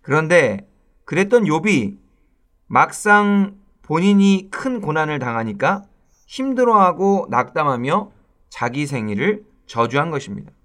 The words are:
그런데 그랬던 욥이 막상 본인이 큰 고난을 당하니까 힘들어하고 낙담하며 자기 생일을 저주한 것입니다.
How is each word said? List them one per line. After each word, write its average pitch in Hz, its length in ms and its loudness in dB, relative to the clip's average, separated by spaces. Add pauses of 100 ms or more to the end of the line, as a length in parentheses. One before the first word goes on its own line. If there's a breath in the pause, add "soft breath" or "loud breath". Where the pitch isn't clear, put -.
그런데 147 640 0 (380)
그랬던 196 400 2
욥이 156 540 0 (680)
막상 202 880 2 (260)
본인이 196 680 2
큰 254 300 -6
고난을 151 380 -4
당하니까 117 680 -4 (420)
힘들어하고 214 1040 0
낙담하며 139 800 -2 (380)
자기 127 380 -6
생일을 131 580 -4 (220)
저주한 123 440 -2
것입니다. 101 420 -10 (120)